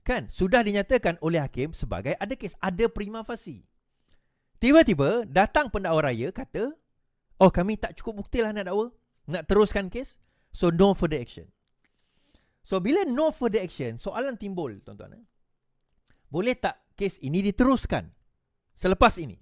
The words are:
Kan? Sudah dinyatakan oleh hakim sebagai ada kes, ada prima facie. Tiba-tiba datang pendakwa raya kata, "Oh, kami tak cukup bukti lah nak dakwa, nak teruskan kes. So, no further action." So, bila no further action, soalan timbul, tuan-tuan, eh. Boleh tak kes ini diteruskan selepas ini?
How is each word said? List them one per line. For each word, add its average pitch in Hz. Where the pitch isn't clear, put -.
Kan? 226
Sudah 220
dinyatakan 190
oleh 165
hakim 143
sebagai 104
ada 208
kes, 226
ada 190
prima 220
facie. 208
Tiba-tiba 226
datang 214
pendakwa 180
raya 131
kata, 247
"Oh, 185
kami 196
tak -
cukup 208
bukti -
lah 214
nak 185
dakwa, 220
nak 160
teruskan 196
kes. 254
So, 170
no 190
further 156
action." -
So, 190
bila 269
no 302
further 220
action, 131
soalan 226
timbul, 175
tuan-tuan, 104
eh. 233
Boleh 208
tak -
kes -
ini 160
diteruskan 202
selepas 190
ini? 127